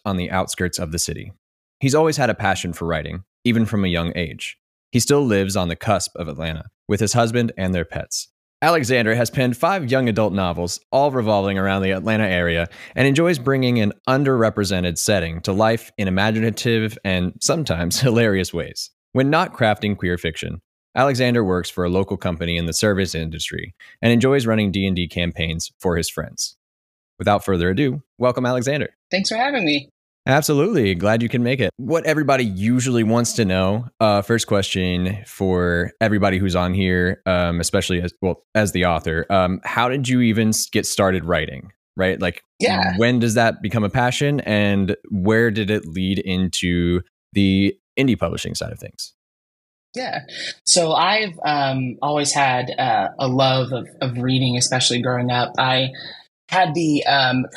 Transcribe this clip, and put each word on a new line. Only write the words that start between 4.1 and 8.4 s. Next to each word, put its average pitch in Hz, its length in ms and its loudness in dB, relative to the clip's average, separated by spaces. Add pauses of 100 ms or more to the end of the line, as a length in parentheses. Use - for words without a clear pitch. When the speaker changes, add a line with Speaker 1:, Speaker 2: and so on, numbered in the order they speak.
Speaker 1:
age. - 440 -8 (340)
He 123 80 2
still 143 220 4
lives 98 340 0
on 90 140 -2
the 82 80 -6
cusp - 400 -2
of 82 100 -8
Atlanta 80 380 -8 (240)
with 101 100 0
his 107 140 0
husband 117 440 2
and 92 160 -2
their 85 120 0
pets. - 420 -10 (340)